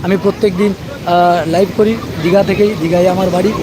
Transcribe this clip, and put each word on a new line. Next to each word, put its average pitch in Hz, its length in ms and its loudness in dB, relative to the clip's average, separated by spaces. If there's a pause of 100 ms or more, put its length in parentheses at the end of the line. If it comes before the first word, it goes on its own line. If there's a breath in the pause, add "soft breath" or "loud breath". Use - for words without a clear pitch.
আমি 190 200 0
প্রত্যেক 196 340 0
দিন, 202 160 0 (320)
আহ, 175 440 2
লাইভ 180 280 2
করি 214 180 2 (280)
দীঘা 185 200 4
থেকেই, 208 380 0
দীঘায় 175 260 2
আমার 185 220 0
বাড়ি। 185 220 0 (120)